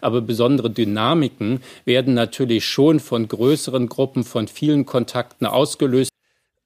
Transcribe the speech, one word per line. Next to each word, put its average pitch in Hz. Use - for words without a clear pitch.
Aber 120
besondere 117
Dynamiken 113
werden 127
natürlich 117
schon 151
von 117
größeren 123
Gruppen, 131
von 110
vielen 147
Kontakten -
ausgelöst. 131